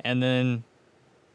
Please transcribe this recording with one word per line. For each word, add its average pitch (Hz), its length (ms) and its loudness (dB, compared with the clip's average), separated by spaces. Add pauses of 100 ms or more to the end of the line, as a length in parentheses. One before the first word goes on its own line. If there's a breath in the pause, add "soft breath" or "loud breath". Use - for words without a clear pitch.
and 123 180 0
then 127 420 0 (720)